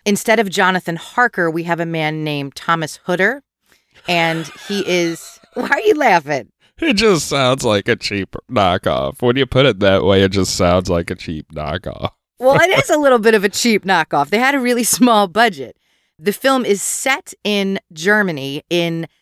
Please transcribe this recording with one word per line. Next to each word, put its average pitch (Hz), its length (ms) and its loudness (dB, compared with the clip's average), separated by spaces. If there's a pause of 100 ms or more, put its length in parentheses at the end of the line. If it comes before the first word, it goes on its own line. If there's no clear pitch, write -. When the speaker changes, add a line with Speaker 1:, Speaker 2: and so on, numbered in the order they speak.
Speaker 1:
instead 214 340 0
of 208 120 -2
Jonathan 185 460 -2
Harker, 190 540 -2
we 165 140 -4
have 170 160 -2
a 170 60 -4
man 156 360 -4
named 143 320 -6
Thomas 165 500 -4
Hutter, 190 380 -2 (640)
and 165 400 -2 (220)
he - 180 -4
is, 170 600 -4
<laughs> - 80 -20
why 247 140 -6
are 285 120 -2
you 427 140 2
laughing? 165 580 0 (260)
Speaker 2:
It 320 160 0
just 196 340 2
sounds 135 360 0
like 104 240 0
a 117 80 2
cheap 98 400 -8 (140)
knockoff. 87 720 0
When 120 140 2
you 131 100 0
put 131 200 2
it 104 140 0
that 98 240 4
way, 98 180 4
it 95 100 2
just 95 220 -2
sounds 90 360 2
like 85 200 -2
a 92 40 -8
cheap 80 380 -12
knockoff. 76 580 -8 (280)
Speaker 1:
Well, 269 220 4
it 349 180 4
is - 120 -2
a 311 80 4
little 269 200 4
bit 220 160 4
of 208 80 2
a 208 60 0
cheap 214 360 0
knockoff. 160 440 0
They 208 100 0
had 262 160 2
a 285 60 0
really 247 240 0
<laughs> - 140 -2
small 214 280 4
budget. 165 520 -2 (400)
The 175 160 -2
film 262 320 0
is 196 160 0
set - 500 -6 (100)
in 196 380 -2 (120)
Germany 156 760 -2
in 165 400 -2 (140)